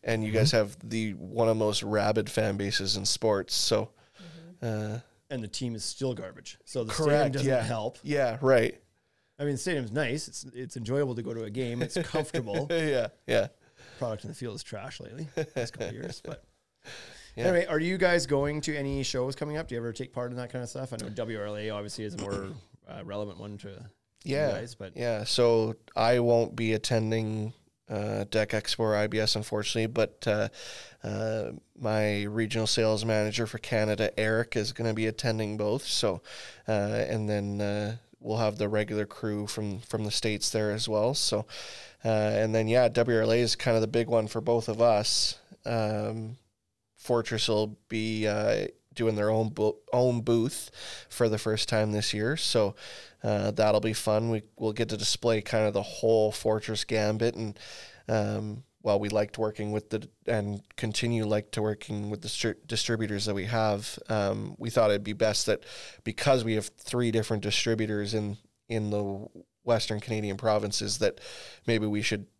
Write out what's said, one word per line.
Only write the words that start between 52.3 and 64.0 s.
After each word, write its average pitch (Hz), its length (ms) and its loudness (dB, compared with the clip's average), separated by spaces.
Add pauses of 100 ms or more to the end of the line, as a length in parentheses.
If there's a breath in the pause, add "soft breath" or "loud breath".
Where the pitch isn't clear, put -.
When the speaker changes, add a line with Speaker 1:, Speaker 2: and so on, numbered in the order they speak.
Speaker 1:
So, 104 380 2 (480 loud breath)
uh, 104 300 0
that'll 107 280 4
be 110 140 0
fun. 110 360 2
We, 110 120 0 (160)
we'll 110 140 0
get 110 180 -2
to 110 60 -2
display 110 440 2
kind 110 260 2
of 104 60 2
the 101 100 0
whole 110 500 4
Fortress 110 520 -2
gambit 110 520 2
and, 107 220 -6 (500 loud breath)
um, 107 560 -2 (180)
while 101 160 4
we 104 120 -2
liked 104 260 0
working 107 360 -2
with 107 180 -4
the, 113 180 -4 (180)
and 104 360 -2 (140)
continue 113 500 0
like 104 240 0
to 113 100 -4
working 104 480 -2
with 101 140 -6
the 104 60 -8
stri-, - 280 -2 (100)
distributors 107 600 -2
that 104 80 0
we 95 100 -2
have, 110 540 0 (100)